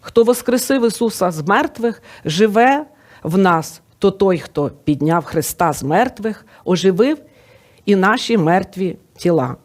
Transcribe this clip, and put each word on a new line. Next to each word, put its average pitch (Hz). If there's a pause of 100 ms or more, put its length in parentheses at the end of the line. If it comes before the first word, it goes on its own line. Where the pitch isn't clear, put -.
хто -
воскресив 240
Ісуса 202
з 156
мертвих, 233 (220)
живе 220 (380)
в 165
нас, 175 (180)
то 196
той, 196
хто - (120)
підняв 156
Христа 160
з -
мертвих, 208 (200)
оживив 190 (680)
і 202
наші 214
мертві 180 (200)
тіла 139